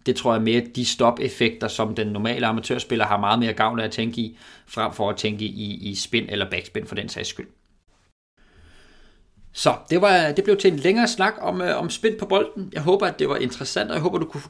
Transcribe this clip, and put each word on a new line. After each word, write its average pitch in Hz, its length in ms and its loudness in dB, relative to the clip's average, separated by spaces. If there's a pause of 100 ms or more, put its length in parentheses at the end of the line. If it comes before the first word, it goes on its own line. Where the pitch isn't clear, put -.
Det 127 100 2
tror 120 180 2
jeg 110 80 2
mere, 113 200 4 (140)
de 123 100 -2
stop-effekter, 117 840 0
som 110 280 -2
den 107 120 -2
normale 113 400 -2
amatørspiller 113 580 0
har 104 120 2
meget 104 220 2
mere 113 140 0
gavn 113 260 2
af 110 40 -2
at 107 80 -4
tænke 117 300 -4
i, - 160 -8 (300)
frem 90 260 -4
for 101 160 -2
at 107 80 -4
tænke 107 280 -4
i, 101 440 -8
i 98 60 -8
spin 113 340 -2
eller 98 200 -4
backspin - 360 -6
for - 100 -10
den 101 140 -6
sags - 200 -8
skyld. - 180 -12 (2000)
Så 131 200 2 (160)
det 175 120 4
var, 180 300 6
det 165 120 0
blev 202 140 4
til 190 160 6
en 147 60 -2
længere 214 280 4
snak 214 340 0
om, 180 200 -2
øh, 175 160 0
om 165 120 -4
spin 220 300 0
på 202 60 -4
bolden. 190 480 0
Jeg 156 80 -6
håber, 180 240 4
at - 140 -4
det 147 100 2
var 139 60 0
interessant, - 540 -4
og - 60 -4
jeg 160 60 -2
håber, 180 160 0
du 165 80 -2
kunne, 147 240 -12